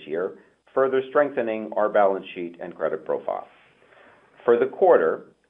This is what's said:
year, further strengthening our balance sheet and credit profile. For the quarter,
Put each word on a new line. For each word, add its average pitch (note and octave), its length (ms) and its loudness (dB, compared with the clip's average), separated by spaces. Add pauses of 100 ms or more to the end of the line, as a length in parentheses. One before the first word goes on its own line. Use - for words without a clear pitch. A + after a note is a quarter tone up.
year, F2 320 -6 (340)
further C3 360 0
strengthening A#2 680 -2
our G#2 100 2
balance G2 460 2
sheet F2 260 -10
and F2 160 -14
credit D#2 300 -4
profile. G1+ 420 -6 (960)
For A#2+ 140 4
the C3 80 2
quarter, C3 600 2 (220)